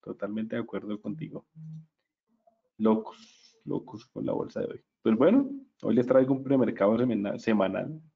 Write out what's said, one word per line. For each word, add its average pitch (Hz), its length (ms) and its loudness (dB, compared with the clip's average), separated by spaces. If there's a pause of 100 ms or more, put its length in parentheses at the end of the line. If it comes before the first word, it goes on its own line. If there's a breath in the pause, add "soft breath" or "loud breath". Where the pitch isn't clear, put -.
Totalmente 110 560 -8
de 120 40 -4
acuerdo 104 400 -8
contigo. - 440 -12 (1300)
Locos, - 880 -2
locos - 400 -8
con - 200 -10
la - 80 -2
bolsa - 260 -6
de - 80 -4
hoy. - 140 -12 (200)
Pues 110 160 4
bueno, 214 320 6 (320)
hoy 107 140 0
les 123 100 4
traigo 131 280 4
un 135 100 -4
premercado 113 540 2
semena-, 104 420 -2
semanal. 104 600 0 (160)